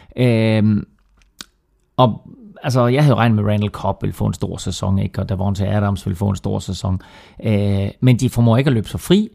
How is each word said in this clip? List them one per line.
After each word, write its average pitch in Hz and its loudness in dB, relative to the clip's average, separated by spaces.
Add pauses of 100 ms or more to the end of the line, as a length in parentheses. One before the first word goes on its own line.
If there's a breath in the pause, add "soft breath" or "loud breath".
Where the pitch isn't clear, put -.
(180 loud breath)
Øh, 110 2 (1120)
og 123 2 (420)
altså, 123 2
jeg 135 2
havde 139 4
regnet 113 2
med, 104 0
Randall 104 0
Cobb - -6
ville 101 -4
få - -4
en 101 -2
stor 92 -8
sæson, 98 -2
ikke? 98 -4
Og 95 -6
Davante 98 -2
Adams 101 -2
ville 98 -4
få 98 -2
en 98 0
stor 101 -4
sæson. 92 -6 (440 loud breath)
Øh, 101 0 (140)
men 127 6
de 123 0
formår 117 2
ikke 139 2
at 139 2
løbe 107 -2
sig 87 -8
fri, 208 -2